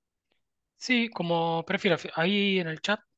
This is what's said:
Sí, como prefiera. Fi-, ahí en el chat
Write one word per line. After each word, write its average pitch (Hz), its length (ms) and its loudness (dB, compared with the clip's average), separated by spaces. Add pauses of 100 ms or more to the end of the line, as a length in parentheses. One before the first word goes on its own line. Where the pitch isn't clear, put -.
(760)
Sí, 233 340 0
como 170 560 0
prefiera. 185 320 2
Fi-, - 160 -8
ahí 196 460 2
en 170 80 -2
el 156 120 -6
chat 208 200 -2 (180)